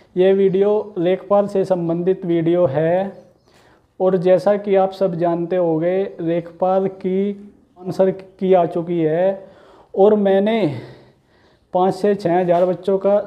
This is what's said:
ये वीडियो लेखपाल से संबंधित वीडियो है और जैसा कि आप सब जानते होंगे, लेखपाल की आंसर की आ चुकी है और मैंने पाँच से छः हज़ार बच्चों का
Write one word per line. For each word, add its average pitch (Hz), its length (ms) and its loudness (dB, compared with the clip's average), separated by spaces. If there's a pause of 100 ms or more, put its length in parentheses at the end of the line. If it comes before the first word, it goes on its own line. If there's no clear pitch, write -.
(160)
ये 190 160 4
वीडियो 196 640 2
लेखपाल 185 480 0
से 196 180 -2
संबंधित 175 600 -2
वीडियो 170 420 0
है 170 460 0 (880)
और 185 160 2
जैसा 180 400 2
कि 202 180 -2
आप 190 180 2
सब 185 220 -2
जानते 170 420 -2
होंगे, 175 460 0 (180)
लेखपाल 175 680 -2
की 196 600 -4 (280)
आंसर 185 320 0
की 190 440 -4
आ 175 120 4
चुकी 170 320 -4
है 175 500 -2 (460)
और 208 220 6
मैंने 196 640 0 (960)
पाँच 185 200 0
से 202 200 0
छः 180 240 0
हज़ार 175 280 2
बच्चों 185 320 -2
का 196 280 0